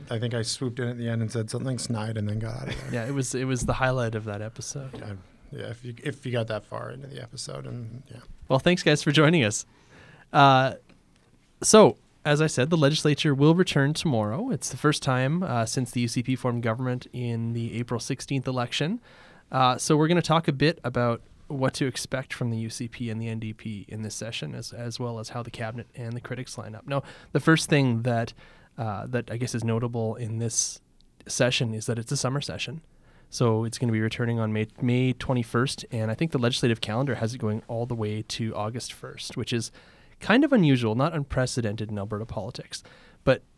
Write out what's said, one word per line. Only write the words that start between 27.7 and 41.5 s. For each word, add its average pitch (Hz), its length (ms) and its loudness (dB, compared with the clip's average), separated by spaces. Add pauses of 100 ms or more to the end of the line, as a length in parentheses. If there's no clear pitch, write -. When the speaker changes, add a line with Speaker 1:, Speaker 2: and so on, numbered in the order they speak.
Speaker 2:
that, 117 300 0 (440)
uh, 107 300 -6
that 120 220 -4
I 110 60 -6
guess 120 180 -4
is 113 120 -2
notable 113 500 -2
in 113 240 -6
this - 400 -2 (480)
session 123 460 0
is 110 140 -6
that 117 120 -2
it's 113 140 -6
a 139 40 -2
summer 131 220 -2
session. - 420 -8 (480)
So 113 360 2
it's 117 120 -6
gonna 120 140 0
be 110 80 2
returning 117 400 0
on 110 140 0
May, 110 140 0 (140)
May 127 300 2
twenty-first, 123 800 -2
and 110 180 -2
I 110 40 -2
think 160 180 -2
the 143 80 0
legislative 120 400 2
calendar 120 360 -2
has 113 200 -2
it 123 40 -10
going 110 280 -2
all 120 180 -4
the 123 100 -4
way 107 340 -2
to 110 260 -4
August 110 380 -6
first, - 420 -14
which - 160 -4
is 117 180 -2 (500)
kind 254 260 6
of 285 80 2
unusual, 131 420 6
not 147 180 0
unprecedented 113 800 -2